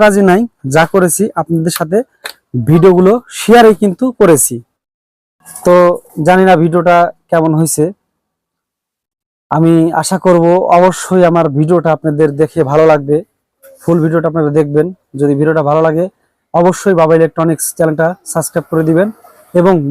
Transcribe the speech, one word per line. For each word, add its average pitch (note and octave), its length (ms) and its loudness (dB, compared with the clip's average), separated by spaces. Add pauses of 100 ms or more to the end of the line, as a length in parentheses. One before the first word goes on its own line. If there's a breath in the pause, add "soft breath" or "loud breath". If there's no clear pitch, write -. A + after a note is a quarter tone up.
কাজই G#3 280 2
নাই, F#3 120 2 (340)
যা D#3+ 80 4 (100)
করেছি F#3 300 0 (160)
আপনাদের E3 400 -4
সাথে E3+ 180 -4 (720 loud breath)
ভিডিওগুলো F3+ 420 4 (280)
শেয়ারে A3+ 320 4 (100)
কিন্তু G3+ 240 -2 (140)
করেছি। E3 360 2 (1080)
তো F3+ 80 4 (540)
জানি F#3 220 4
না F#3 40 6 (100)
ভিডিওটা F3 340 0 (320)
কেমন D#3+ 300 0
হয়েছে, D#3 240 -2 (1700)
আমি E3 220 0 (280)
আশা F#3+ 240 -4
করব F3 200 2 (320)
অবশ্যই F#3 520 0
আমার E3+ 160 0 (120)
ভিডিওটা D#3+ 380 0
আপনাদের D3+ 320 -2 (140)
দেখে D#3 180 -4 (120)
ভালো D#3 200 2
লাগবে, D3 260 -2 (640)
ফুল E3+ 220 -2
ভিডিওটা D#3+ 280 -2
আপনারা D3+ 260 -2
দেখবেন। D3+ 300 0 (320)
যদি C#3+ 200 0
ভিডিওটা D#3 300 0
ভালো D#3 180 0
লাগে D#3+ 180 -2 (480)
অবশ্যই F3+ 480 0
বাবা D#3+ 140 2
ইলেকট্রনিক্স E3 500 -2 (120)
চ্যানেলটা D#3+ 300 -2 (240)
সাবস্ক্রাইব D#3+ 400 -6
করে D#3+ 180 -2
দিবেন E3+ 180 0 (460)
এবং F3 200 2 (180)